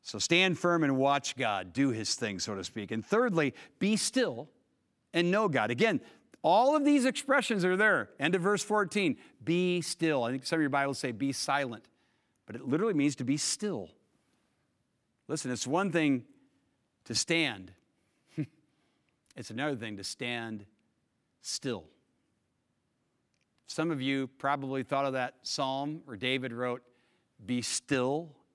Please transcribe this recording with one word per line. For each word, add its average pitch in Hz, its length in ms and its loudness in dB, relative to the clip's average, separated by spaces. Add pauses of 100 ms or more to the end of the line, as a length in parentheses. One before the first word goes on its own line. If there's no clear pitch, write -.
So - 160 -10
stand 180 400 4
firm 170 240 2
and 139 140 2
watch 139 380 2
God 98 380 -2
do 135 160 2
his 110 240 -2
thing, 101 240 -4
so 104 160 -6
to 95 100 -6
speak. 104 280 -8
And 110 120 -4
thirdly, 196 520 2 (240)
be 208 180 2
still 156 500 -2 (640)
and 175 200 4
know 208 180 4
God. 117 220 2
Again, 165 300 2 (400)
all 233 320 6
of 294 120 2
these 285 180 6
expressions 247 640 2
are 185 100 2
there. 185 420 2
End 156 160 2
of 185 80 2
verse 202 220 0
fourteen, 202 540 0 (260)
"Be 180 380 2
still." 151 420 0
I 117 80 -2
think 131 140 -6
some 170 100 0
of 160 60 2
your 143 80 2
Bibles 139 280 0
say, 127 140 -4
"Be 131 220 -2
silent," 135 500 -2 (640)
but 104 100 -12
it 131 100 -10
literally 175 280 2
means 143 240 2
to 127 80 -6
be 135 100 2
still. 147 540 -4 (1400)
Listen, 135 240 -4
it's 123 160 -4
one 175 240 0
thing 143 320 2 (800)
to - 100 -8
stand. 110 600 -2 (640)
<laughs> 147 100 -4 (880)
It's 113 160 -14
another 139 240 -4
thing 107 220 -8
to 98 80 -12
stand 117 600 -8 (760)
still. 110 420 -6 (1800)
Some 160 240 -2
of 139 100 -2
you 135 260 -2 (100)
probably 135 460 -2
thought 139 220 -2
of 135 80 0
that 131 300 -2
psalm 143 600 -4
where 123 100 -12
David 127 380 -2
wrote, 123 300 -4 (640)
"Be 123 160 0
still 139 720 -2 (220)